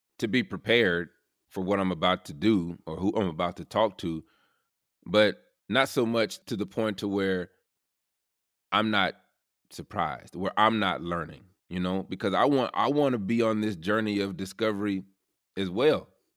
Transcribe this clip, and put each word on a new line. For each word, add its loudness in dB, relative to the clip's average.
to -2
be 0
prepared 2
for -6
what 2
I'm 0
about 0
to -14
do 2
or -8
who -2
I'm 0
about -4
to -12
talk 0
to, -6
but 2
not 2
so 0
much -2
to -4
the -4
point -4
to -4
where 0
I'm 2
not 2
surprised, -6
where -4
I'm 6
not 0
learning, -6
you -6
know, -2
because -4
I 4
want, 2
I 2
want 2
to -2
be 0
on 2
this -2
journey 0
of -2
discovery -4
as -4
well. 0